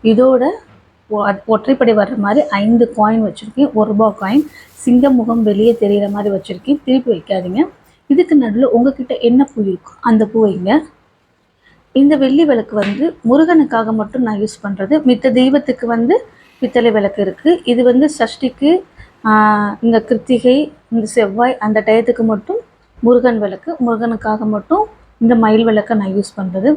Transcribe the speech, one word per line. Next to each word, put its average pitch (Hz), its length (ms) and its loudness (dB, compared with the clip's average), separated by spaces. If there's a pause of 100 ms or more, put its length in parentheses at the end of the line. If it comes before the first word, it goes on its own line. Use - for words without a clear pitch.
இதோட 254 480 2 (580)
ஒ-, 208 160 -4 (300)
ஒற்றைப்படை 233 460 0
வர்ற 220 140 -4 (120)
மாதிரி 247 160 0 (180)
ஐந்து 233 340 2
காயின் 220 320 0
வச்சிருக்கேன். 254 520 -4
ஒரு 214 120 0
ரூபா 214 160 2 (140)
காயின், 240 240 0 (400)
சிங்க 247 340 4
முகம் 233 300 -2
வெளியே 214 340 2
தெரியிற 202 320 0
மாதிரி 202 220 -4
வச்சிருக்கேன். 202 480 -6
திருப்பி 254 300 0
வைக்காதீங்க. 185 460 -4 (480)
இதுக்கு 330 340 2
நடுவுல 226 340 0
உங்ககிட்ட 254 380 -2 (140)
என்ன 262 220 2
பூ 226 160 -10
இருக்கோ - 260 -8 (180)
அந்த 220 200 4
பூ 226 160 0
வைங்க. 190 320 0 (1160)
இந்த 285 280 4
வெள்ளி 277 300 2
விளக்கு 220 300 -4
வந்து 202 220 -4 (260)
முருகனுக்காக 285 600 2 (100)
மட்டும் 240 280 -4
நான் 208 160 -4
யூஸ் - 200 -12
பண்றது. 202 300 -2 (160)
மித்த 247 300 0
தெய்வத்துக்கு 262 540 0
வந்து 240 220 0 (440)
பித்தளை 233 320 0
விளக்கு 202 300 -2
இருக்கு. 190 260 -2 (220)
இது 240 160 2
வந்து 254 180 4 (120)
சஷ்டிக்கு, 254 520 -4 (560)
ஆ, 214 60 2 (540)
இந்த 226 120 2 (100)
கிருத்திகை, 247 480 0 (360)
இந்த 226 140 -2 (100)
செவ்வாய் 233 380 0 (120)
அந்த 214 220 0
டயத்துக்கு 226 420 2
மட்டும் 339 300 -4 (460)
முருகன் 247 380 4
விளக்கு, 190 260 -8 (160)
முருகனுக்காக 220 680 -4
மட்டும் 320 300 -2 (400)
இந்த 233 100 4 (100)
மயில் 220 240 2
விளக்கை 214 300 0
நான் 190 200 -4
யூஸ் 202 200 -6
பண்றது. 190 400 -2